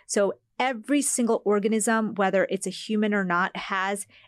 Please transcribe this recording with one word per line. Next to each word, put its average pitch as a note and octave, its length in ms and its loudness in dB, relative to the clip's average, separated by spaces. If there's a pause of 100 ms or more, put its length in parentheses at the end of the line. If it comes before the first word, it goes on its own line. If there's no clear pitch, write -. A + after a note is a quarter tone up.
So G3+ 340 0 (180)
every B3+ 440 0
single A#3 440 0
organism, G#3+ 680 2
whether F#3+ 340 2
it's - 160 -4
a F#3 60 -4
human G#3+ 420 -2
or G3 120 2
not, F3+ 320 0
has G3 500 -4 (200)